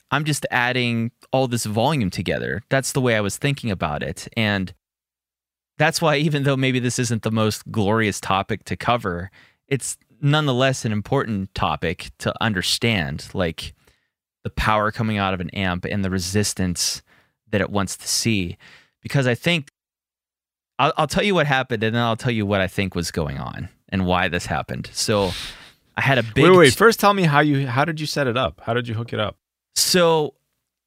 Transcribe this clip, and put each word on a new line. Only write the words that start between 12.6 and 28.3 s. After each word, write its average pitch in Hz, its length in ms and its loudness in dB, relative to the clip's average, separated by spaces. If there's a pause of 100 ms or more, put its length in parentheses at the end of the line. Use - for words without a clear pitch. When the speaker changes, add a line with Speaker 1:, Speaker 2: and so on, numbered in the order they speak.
Speaker 1:
like, 85 400 -4 (680)
the - 60 -8
power 107 420 0
coming 110 260 -2
out 95 160 0
of 90 60 -4
an 90 100 -8
amp 90 340 -4
and 98 200 -2
the 95 60 -2
resistance 92 920 -2 (480)
that 104 100 0
it 92 100 -2
wants 98 260 -2
to - 100 -20
see. 98 500 -2 (460)
Because 135 240 0
I 123 80 2
think, 175 360 -2 (1080)
I'll, 143 180 2
I'll 156 120 2
tell 196 160 0
you 208 100 2
what 156 140 2
happened, 127 340 0
and 110 140 0
then 120 60 2
I'll 113 140 0
tell 127 160 -4
you 110 140 0
what 98 140 2
I 92 80 0
think 95 260 -2
was 87 160 -2
going 73 280 -4
on - 300 -10 (200)
and 95 180 -2
why 90 220 2
this 85 180 -4
happened. 65 460 -6
So 101 380 0 (680)
I - 40 -2
had 127 180 2
a 117 40 2
big 113 280 2
Speaker 2:
Wait, 185 60 10
wait. 151 160 10
Speaker 1:
ch- - 40 -4
Speaker 2:
First, 220 240 4
tell 202 140 6
me 190 100 2
how 147 160 4
you, 139 260 2
how 131 180 0
did 156 160 -4
you 151 60 -4
set 143 200 -2
it 117 100 0